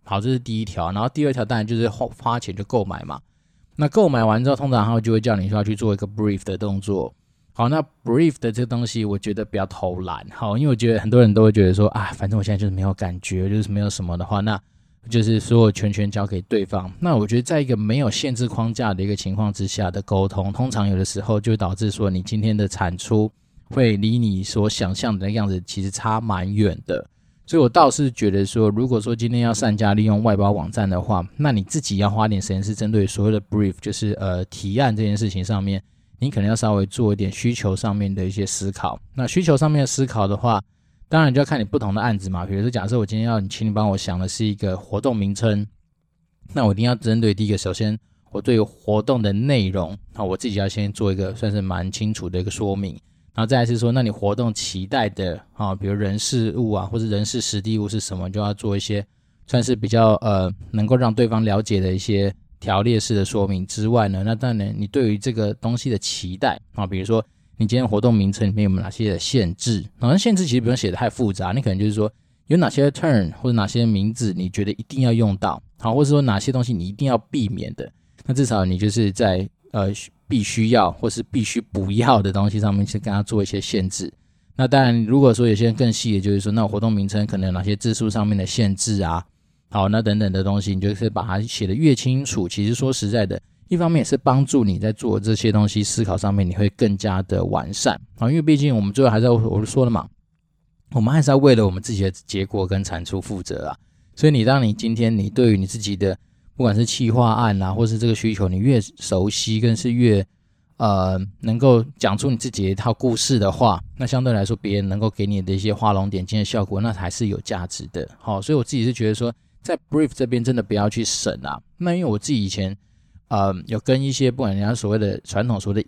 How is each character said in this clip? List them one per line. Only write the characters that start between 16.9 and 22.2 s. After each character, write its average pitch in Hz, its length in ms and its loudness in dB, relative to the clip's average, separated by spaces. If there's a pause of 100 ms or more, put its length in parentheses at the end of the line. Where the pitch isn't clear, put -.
那 170 160 0
我 104 120 2
觉 117 80 0
得 123 80 2
在 151 180 0
一 139 40 0
个 123 120 0
没 107 220 0
有 139 100 0
限 135 240 -4
制 117 140 -2
框 113 260 -2
架 107 220 -2
的 95 80 -4
一 - 20 -2
个 101 100 -2
情 95 200 -6
况 104 180 0
之 98 140 -4
下 92 240 -4
的 98 100 -6
沟 98 260 0
通， 98 240 -4
通 127 200 -2
常 104 180 0
有 95 80 0
的 95 80 0
时 98 160 -6
候 104 180 0
就 113 120 0
会 110 40 2
导 95 200 -2
致 104 160 -2
说 101 180 -2
你 92 140 -4